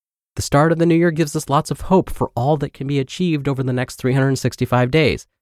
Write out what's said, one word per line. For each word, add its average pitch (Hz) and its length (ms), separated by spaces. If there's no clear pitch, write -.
The - 60
start 156 320
of 160 40
the 170 80
new 170 100
year 170 160
gives 151 260
us 156 100
lots 143 240
of 143 80
hope - 300
for - 260
all 139 220
that 143 160
can 135 120
be 143 140
achieved 147 480
over 135 160
the 127 80
next 127 240
three 127 160
hundred 135 240
sixty-five 123 560
days, 147 340